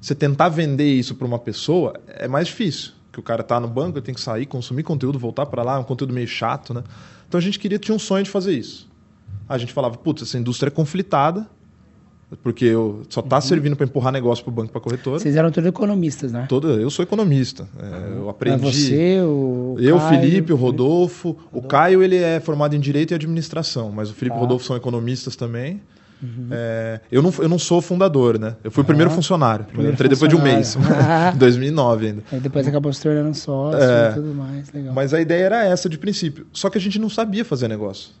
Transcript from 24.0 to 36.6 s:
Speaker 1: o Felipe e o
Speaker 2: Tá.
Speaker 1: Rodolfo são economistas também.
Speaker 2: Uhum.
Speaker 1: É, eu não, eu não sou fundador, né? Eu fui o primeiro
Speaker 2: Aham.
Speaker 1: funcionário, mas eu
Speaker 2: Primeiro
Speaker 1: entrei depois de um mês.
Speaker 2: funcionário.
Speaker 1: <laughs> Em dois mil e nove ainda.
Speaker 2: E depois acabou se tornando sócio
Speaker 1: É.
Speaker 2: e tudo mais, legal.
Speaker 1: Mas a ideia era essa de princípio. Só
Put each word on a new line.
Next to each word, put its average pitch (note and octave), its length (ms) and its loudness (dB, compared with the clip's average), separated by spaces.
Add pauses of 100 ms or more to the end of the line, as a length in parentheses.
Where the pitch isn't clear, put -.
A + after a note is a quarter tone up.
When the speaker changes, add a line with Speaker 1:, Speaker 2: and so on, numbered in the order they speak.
Speaker 1:
o G#2 40 -14
Felipe A#2+ 220 -6
e - 20 -6
o - 20 -6
Speaker 2:
Tá. - 20 2
Speaker 1:
Rodolfo B2 240 0
são B2+ 100 -4
economistas A#2+ 600 -6
também. B2+ 460 -8 (420)
Speaker 2:
Uhum. A#2+ 260 -10
Speaker 1:
É, A2+ 520 -6 (100)
eu C3 100 6
não, F3 180 4
eu D#3+ 100 2
não F3 100 2
sou E3+ 220 2
fundador, D3+ 580 2
né? A2 240 -6
Eu A2 80 -8
fui D3 100 2
o C#3+ 40 4
primeiro D#3+ 260 4
Speaker 2:
Aham. D#3+ 60 0
Speaker 1:
funcionário, C3+ 480 2
mas - 20 -20
eu - 60 -20
Speaker 2:
Primeiro C#3+ 200 0
Speaker 1:
entrei C3 160 4
depois C#3 200 6
de D#3 60 6
um D#3+ 60 6
mês. C3+ 320 2
Speaker 2:
funcionário. D3 640 4
Speaker 1:
<laughs> - 0 -
Em - 20 0
dois B2 200 8
mil C3 100 -2
e D3 40 0
nove A#2+ 360 2
ainda. G#2+ 240 -6
Speaker 2:
E C3+ 80 -4
depois C3+ 280 -2
acabou C#3+ 260 0
se - 100 -10
tornando D3+ 320 0
sócio C#3+ 460 -4
Speaker 1:
É. A#2+ 300 6
Speaker 2:
e - 20 -4
tudo D3 200 -4
mais, C#3 380 -8
legal. C#3 220 -8
Speaker 1:
Mas C3+ 200 0
a D#3+ 60 2
ideia E3+ 240 2
era G#3+ 220 2
essa F#3 240 0
de D#3+ 80 -8
princípio. F#3+ 560 -6
Só - 160 -2